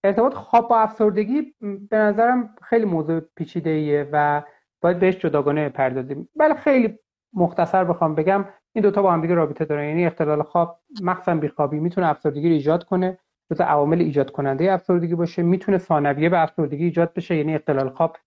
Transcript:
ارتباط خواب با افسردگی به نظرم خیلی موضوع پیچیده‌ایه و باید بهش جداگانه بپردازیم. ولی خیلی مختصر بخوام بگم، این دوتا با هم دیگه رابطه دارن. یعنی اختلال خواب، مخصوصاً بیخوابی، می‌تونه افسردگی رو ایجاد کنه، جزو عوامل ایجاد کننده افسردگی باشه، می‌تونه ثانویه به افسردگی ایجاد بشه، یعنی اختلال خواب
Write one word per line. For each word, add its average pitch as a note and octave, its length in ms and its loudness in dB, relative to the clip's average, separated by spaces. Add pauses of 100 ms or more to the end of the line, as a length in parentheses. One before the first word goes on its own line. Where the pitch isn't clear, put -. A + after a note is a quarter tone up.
ارتباط A3 300 2
خواب - 360 0
با A3+ 100 4
افسردگی A3 800 0
به G3+ 360 -6
نظرم A3 680 2
خیلی A3+ 220 2
موضوع E3 340 0 (160)
پیچیده‌ایه D#3 760 -2
و D3 300 2 (400)
باید F3 180 2
بهش F#3 180 4
جداگانه D3 520 0
بپردازیم. C3+ 680 -4
ولی D#4 180 4
خیلی B3+ 440 2 (360)
مختصر F3 500 0
بخوام E3+ 320 0
بگم، F#3+ 300 0 (280)
این A3+ 100 -2
دوتا G3+ 180 2
با F#3+ 120 4
هم E3 80 0
دیگه E3 120 0
رابطه D#3 320 -2
دارن. D3 220 -4
یعنی E3 180 0
اختلال D3+ 380 -2
خواب، E3+ 360 -2 (240)
مخصوصاً F3+ 320 -2
بیخوابی، D3+ 440 -2
می‌تونه F3 280 -2
افسردگی D3 400 -2
رو E3+ 60 4
ایجاد D#3 300 0
کنه، F#3 360 -2 (320)
جزو E3+ 120 -2
عوامل D3+ 380 2
ایجاد C#3+ 300 0
کننده C#3+ 420 -2
افسردگی F3 420 0
باشه، E3+ 260 -4
می‌تونه F#3 360 2
ثانویه D3 520 0
به F3 140 2
افسردگی D3 400 -4
ایجاد E3+ 300 0
بشه، E3+ 220 -4
یعنی D#3 200 -2
اختلال C3+ 340 -2
خواب E3 360 -2